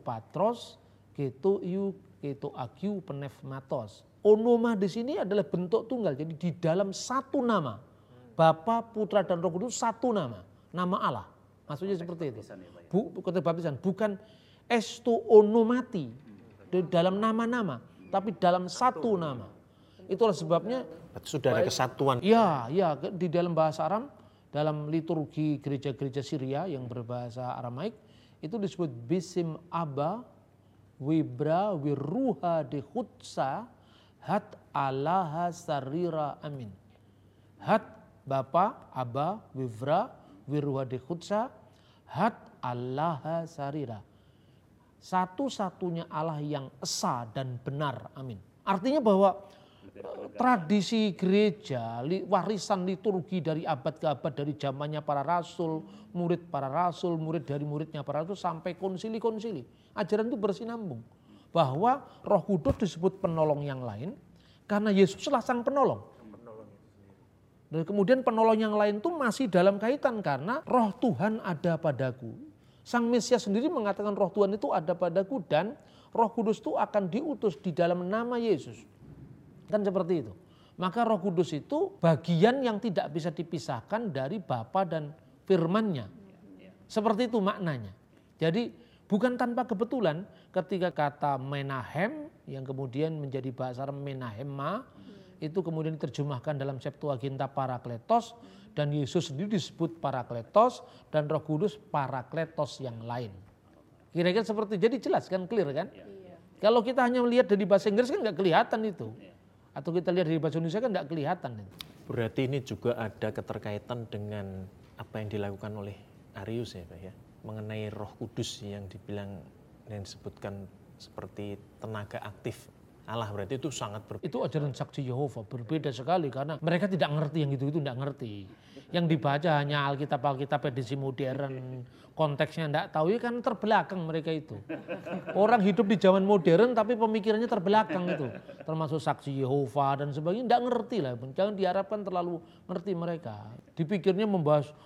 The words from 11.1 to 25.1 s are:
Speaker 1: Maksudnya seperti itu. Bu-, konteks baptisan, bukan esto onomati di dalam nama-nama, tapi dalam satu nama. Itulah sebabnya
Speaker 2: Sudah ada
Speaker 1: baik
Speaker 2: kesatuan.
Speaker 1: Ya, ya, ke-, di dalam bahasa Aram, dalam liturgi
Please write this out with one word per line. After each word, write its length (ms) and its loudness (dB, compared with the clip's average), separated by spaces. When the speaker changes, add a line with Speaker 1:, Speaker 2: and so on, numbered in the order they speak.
Speaker 1:
Maksudnya 320 -4
seperti 320 -6
itu. 100 -12
Bu-, 320 0
konteks 240 -2
baptisan, 400 0
bukan 320 0
esto 560 0
onomati 840 6
di 180 2
dalam 320 2
nama-nama, 560 0
tapi 240 0
dalam 320 4
satu 480 2
nama. 320 -4
Itulah 300 2
sebabnya 500 0
Speaker 2:
Sudah 320 2
ada 80 6
Speaker 1:
baik 80 4
Speaker 2:
kesatuan. 540 2
Speaker 1:
Ya, 480 6
ya, 240 2
ke-, 180 -8
di 140 -2
dalam 240 2
bahasa 340 2
Aram, 220 -2
dalam 400 -2
liturgi 720 -2